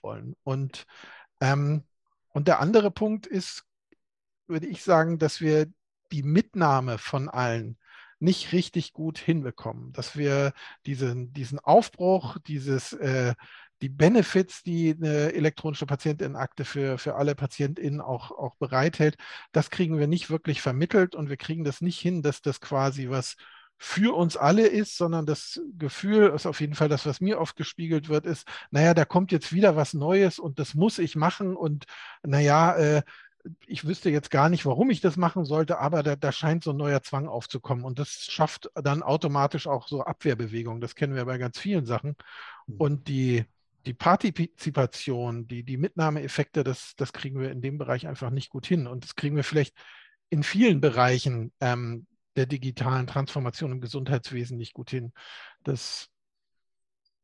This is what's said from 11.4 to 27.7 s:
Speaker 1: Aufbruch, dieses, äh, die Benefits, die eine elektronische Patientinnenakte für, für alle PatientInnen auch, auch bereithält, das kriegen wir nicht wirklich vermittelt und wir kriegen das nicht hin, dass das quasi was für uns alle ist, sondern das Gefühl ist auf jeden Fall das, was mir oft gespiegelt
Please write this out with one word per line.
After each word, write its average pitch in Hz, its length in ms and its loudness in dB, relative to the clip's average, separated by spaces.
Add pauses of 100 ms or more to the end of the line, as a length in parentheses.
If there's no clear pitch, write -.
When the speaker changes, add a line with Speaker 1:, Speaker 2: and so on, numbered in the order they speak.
Speaker 1:
Aufbruch, 185 880 2
dieses, 135 480 -4
äh, 131 400 0 (480)
die 139 80 -4
Benefits, 185 720 4
die 165 340 2
eine 151 380 0
elektronische 156 500 -2
Patientinnenakte 139 800 -4
für, 135 320 -4
für 143 200 -6
alle 143 180 2
PatientInnen 147 680 -4
auch, 123 300 -8
auch - 260 -10
bereithält, 143 600 2 (360)
das 156 180 2
kriegen 160 280 0
wir 147 80 2
nicht 170 240 0
wirklich 156 320 -2
vermittelt 175 540 2
und 151 120 -6
wir 139 80 -6
kriegen 160 280 -6
das 143 180 -4
nicht 170 160 -2
hin, 175 240 -2
dass 143 180 0
das - 200 -4
quasi 135 500 -2
was 131 260 -4 (400)
für 220 400 0
uns 170 220 2
alle 196 280 6
ist, 202 300 0
sondern 165 300 0
das - 340 -6 (160)
Gefühl 196 540 4
ist 147 160 -2
auf 156 140 -4
jeden 147 140 -2
Fall 151 140 2
das, 147 160 0
was 143 160 -4
mir 185 200 0
oft - 160 -6
gespiegelt 160 520 -4